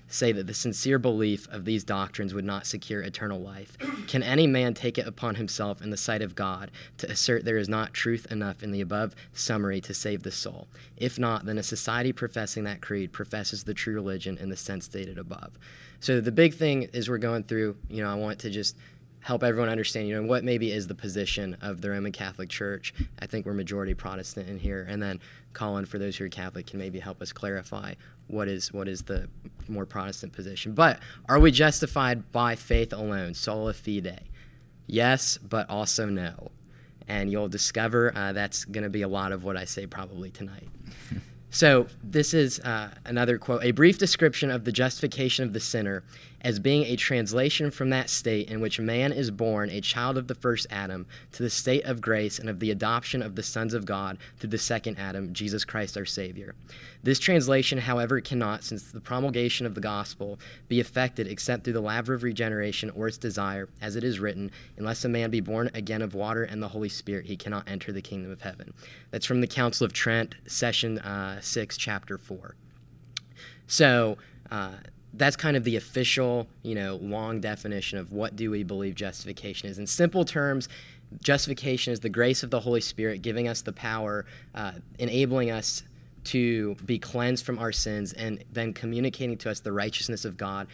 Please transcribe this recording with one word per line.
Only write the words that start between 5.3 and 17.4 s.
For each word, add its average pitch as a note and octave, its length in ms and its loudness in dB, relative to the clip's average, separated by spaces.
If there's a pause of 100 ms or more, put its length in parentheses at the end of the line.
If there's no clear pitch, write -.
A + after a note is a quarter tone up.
himself G#2 480 -4
in G#2 80 -6
the G2+ 80 -4
sight A2 240 -2
of F#2+ 140 -6
God F#2+ 340 -4 (300)
to - 100 -6
assert A#2 340 2
there A2+ 140 2
is G2+ 100 0
not A2 280 -2
truth A#2 360 -2
enough G2+ 300 -4
in G#2+ 80 -6
the G2+ 120 -2
above G2+ 340 -2 (180)
summary G2+ 480 0
to G2 140 -10
save G#2 260 -2
the - 80 -6
soul? F2 380 -8 (280)
If B2 220 -2
not, A#2 280 0
then G#2+ 120 -2
a G#2+ 60 -2
society A#2+ 500 0
professing A2 520 -4
that G2+ 140 -6
creed G2 320 -4
professes G#2 520 -6
the G#2 100 -4
true G#2+ 220 -4
religion F#2+ 420 -4
in F#2+ 120 -6
the F#2 60 -4
sense F#2+ 300 -6
stated F#2+ 320 -8
above." - 400 -12 (420)
So B2 220 4
the A#2 100 0
big D#3+ 220 8
thing C#3 300 2 (100)
is A#2+ 160 -2
we're B2 80 0
going A2+ 280 0